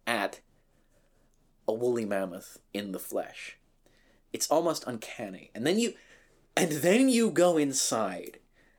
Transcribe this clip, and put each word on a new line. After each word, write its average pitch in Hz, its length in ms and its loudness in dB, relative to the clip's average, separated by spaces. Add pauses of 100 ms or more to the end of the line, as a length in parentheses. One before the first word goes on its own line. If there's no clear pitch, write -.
at 117 340 -2 (1300)
a 110 60 0
woolly 117 300 0
mammoth 95 540 -6 (140)
in 101 200 -6
the - 60 -8
flesh. - 600 -8 (760)
It's - 180 -4
almost 160 360 0
uncanny. 104 680 -10
And 113 120 -4
then 190 120 4
you, 233 160 0 (600)
and 175 140 2
then 185 380 4
you 233 220 4
go 165 280 6
inside, 110 800 -2 (400)